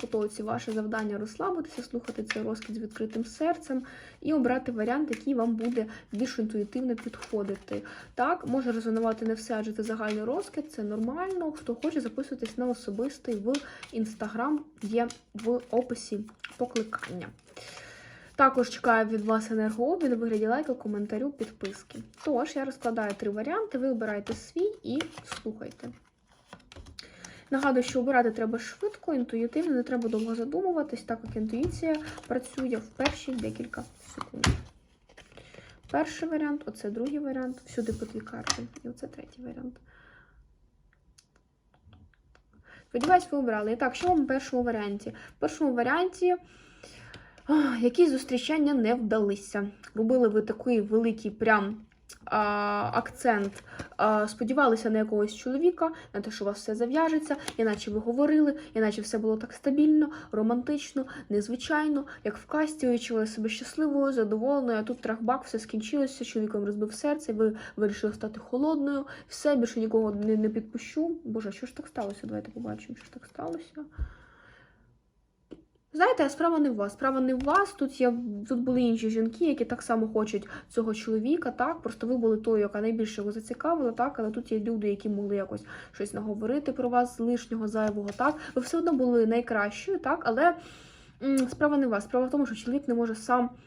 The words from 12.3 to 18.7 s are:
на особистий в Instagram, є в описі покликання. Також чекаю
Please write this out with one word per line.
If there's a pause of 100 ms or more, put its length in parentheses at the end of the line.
на
особистий
в (400)
Instagram, (240)
є (260)
в (120)
описі (380)
покликання. (1120)
Також
чекаю